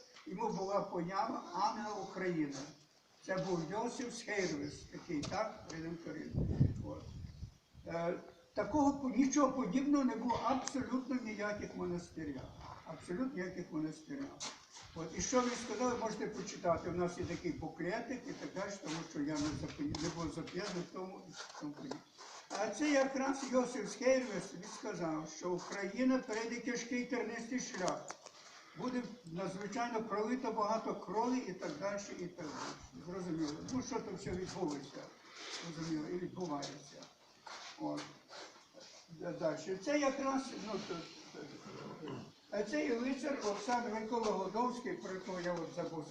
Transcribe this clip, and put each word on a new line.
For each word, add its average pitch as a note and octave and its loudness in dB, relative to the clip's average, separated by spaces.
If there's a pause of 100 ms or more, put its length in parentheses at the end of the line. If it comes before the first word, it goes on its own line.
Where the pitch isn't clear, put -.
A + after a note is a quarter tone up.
(260)
йому G3+ 0
була F#3+ 2
поява F#3+ 0 (100)
ангел G#3+ 2
України. D#3+ 0 (680)
Це F#3+ 2
був F3+ 2 (100)
Йосиф A#3 -2
Схейрвес, D#3+ 0 (180)
такий, E3+ -2
так, G#3 -2
редемторист. E3 -6 (500)
От. - -8 (840)
Е, E3+ 0 (400)
такого C#4+ 6
по-, C4 -2
нічого C4 6
подібного C4+ 4
не A#3 4
було B3 2
абсолютно B3+ 2
ніяких G#3 -2
монастирях. E3+ -2 (420)
Абсолютно F3+ -2
ніяких F3+ -4
монастирях. D3+ -4 (680)
От, E3 -4
і - -2
що B3 6
він A#3+ 4 (160)
сказав, A#3 2
можете A3 0
почитати. - 2
У - 0
нас F3 2
є F3+ 0
такий D#3+ 0
буклетик F#3 -2
і - -6
так D3+ -6
далі, G3+ -2 (100)
тому D#3+ -2 (140)
що D3+ -4
я D3 2
не D3+ 2
запи-, D3+ 0
не D#3+ 2
був E3 -2
зап'язаний F3 -2
в - -14
тому, F#3 -6 (100)
в - -12
тому D3 -4
подібне. - -6 (600)
А G#3+ 4
це D4+ 4
якраз C4+ 6 (160)
Йосиф A#3+ 4
Схейрвес, A#3+ 4
він F3 -10
сказав, E3 -2
що F3+ -2
Україна G3+ 4
перейде A3+ -2
тяжкий B3 0
тернистий A#3 -2
шлях. - -2 (720)
Буде B3 0 (220)
надзвичайно G3+ -2
пролито A3 2
багато A3 2
крові B3 2
і G3 -2
так F3 -4 (100)
далі, G3+ 0 (180)
і F3+ -2
так E3+ -8
далі. C#3+ -8
Зрозуміло. E3+ 0 (200)
Ну, B3+ 2
що A#3 0
там G#3 -6
все G3+ -4
відбулося, F3+ -2 (720)
зрозуміло, D#3+ 0
і F3+ 0
відбувається. D#3+ -4 (840)
От. D3+ 0 (1080)
Д-, F3 -4
дальше. E3 2
Це D4 6
якраз, C4+ 4 (240)
ну... A3 -2 (160)
То, F3 -2 (1600)
а G#3 2
це D4+ 2
і C4 4
лицар C4 2
Олександр G#3 2
Микола A3 2
Годовський, G3+ 2
про F#3+ -4
якого F#3 -4
я F3 2
от E3 0
забув D#3 -2